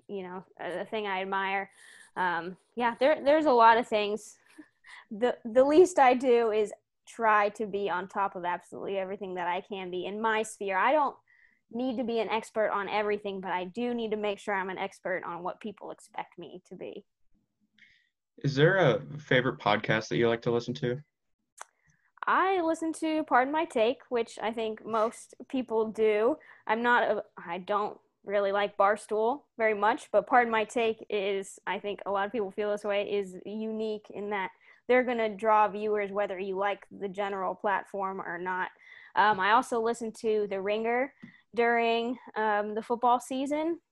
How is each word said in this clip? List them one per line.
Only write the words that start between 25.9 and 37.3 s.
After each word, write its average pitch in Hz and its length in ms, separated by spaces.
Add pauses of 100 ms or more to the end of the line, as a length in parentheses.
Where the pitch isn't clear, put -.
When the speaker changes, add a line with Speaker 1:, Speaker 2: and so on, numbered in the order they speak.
Speaker 1:
do. 220 460 (300)
I'm 220 140
not 240 220
a, 208 200 (140)
I 175 200
don't 202 400 (260)
really 196 300
like 202 240
Barstool 214 640 (160)
very 220 160
much, 208 400
but 202 140
Pardon 240 240
My 220 120
Take 226 460
is, 196 580
I 185 120
think 202 260
a 190 60
lot 196 140
of 202 60
people 202 200
feel 208 200
this 208 140
way, 202 260
is 190 240 (100)
unique 220 680
in 202 160
that 190 220 (360)
they're 247 160
gonna 233 240
draw 214 400
viewers 208 460
whether 196 260
you 196 160
like 196 300 (120)
the 196 120
general 190 440